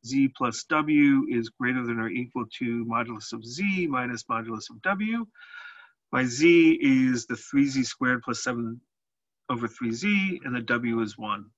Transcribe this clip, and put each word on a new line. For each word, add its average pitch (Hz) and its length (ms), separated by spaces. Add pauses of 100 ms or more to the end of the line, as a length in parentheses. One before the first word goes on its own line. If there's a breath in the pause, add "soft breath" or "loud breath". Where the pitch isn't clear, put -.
z 135 320
plus 120 280
w 147 640
is 117 200
greater 127 360
than 117 140
or 113 100
equal 120 360 (120)
to 117 280
modulus 117 480
of 110 120
z 180 400
minus 123 380
modulus 113 480
of 113 100
w. 214 460 (840 loud breath)
My 131 140
z 160 560
is 131 460
the 123 80
three 139 320
z 135 160
squared 123 400
plus 117 200
seven 120 380 (680)
over 117 160
three 117 240
z, 190 520
and 131 120
the 120 60
w 117 400
is 107 180
one. 104 380